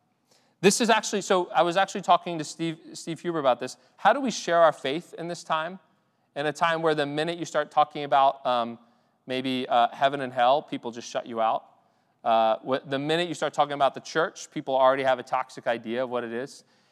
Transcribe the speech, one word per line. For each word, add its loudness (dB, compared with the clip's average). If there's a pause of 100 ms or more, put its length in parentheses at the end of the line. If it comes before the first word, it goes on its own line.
(640)
this 6
is 2
actually, 2
so 2
I 4
was 0
actually 0
talking 2
to -6
Steve, -6 (160)
Steve -10
Huber -4
about 2
this. -8 (220)
How 2
do -2
we -2
share 0
our 8
faith -6
in -8
this -10
time? -4 (600)
In -4
a 0
time 0
where 2
the 0
minute -4
you -8
start -4
talking 0
about, 2
um, -2 (480)
maybe, -4
uh, 4
heaven 0
and -6
hell, 2
people -10
just -14
shut -6
you -4
out. 0 (580)
Uh, 4 (100)
wh-, -4
the -2
minute -2
you -8
start -4
talking 0
about 2
the -12
church, -4
people -6
already 4
have 2
a -12
toxic -6
idea -4
of -4
what -4
it -8
is. -10 (280)